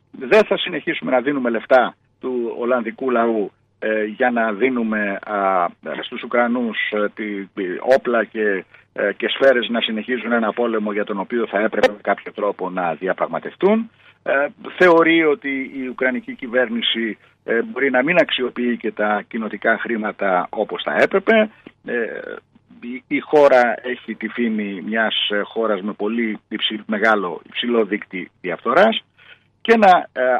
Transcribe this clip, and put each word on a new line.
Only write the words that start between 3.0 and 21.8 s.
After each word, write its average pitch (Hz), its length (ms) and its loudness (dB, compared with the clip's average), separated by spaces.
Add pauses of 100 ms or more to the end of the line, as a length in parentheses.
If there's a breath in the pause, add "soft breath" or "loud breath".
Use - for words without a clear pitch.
λαού, 113 420 0 (260)
ε, 110 260 -2
για 110 260 0
να 113 220 0
δίνουμε, 110 720 -2
α, 95 420 0 (360)
στους - 200 -12
Ουκρανούς, 120 560 -2 (120)
ε, 104 240 0
τη, 104 320 -8
τη 98 180 -8 (160)
όπλα 123 440 2
και, 101 400 -2 (280 soft breath)
ε, 104 200 -2
και 113 160 -4
σφαίρες 120 400 4
να 117 120 -2
συνεχίζουν 113 520 -4
ένα 113 200 0
πόλεμο 110 400 0
για 104 120 -2
τον 101 160 -6
οποίο 113 260 -2
θα - 140 -2
έπρεπε 104 320 2
με 104 100 -14
κάποιο - 300 -2
τρόπο 95 380 -4
να 87 240 -2
διαπραγματευτούν. 92 960 -2 (320 soft breath)
Ε, - 240 0 (320)
θεωρεί 165 460 6
ότι 139 460 -2 (120)
η 127 60 -6
Ουκρανική 123 460 -4
κυβέρνηση 113 840 -2 (260 soft breath)
ε, 113 180 0
μπορεί 123 280 -2
να 127 120 0
μην 170 180 0
αξιοποιεί 120 560 -2
και 110 160 -6
τα 104 360 -2
κοινοτικά 110 500 -2
χρήματα 101 720 -2
όπως 101 320 -4
θα 76 180 -4
έπρεπε. 214 500 2 (340 loud breath)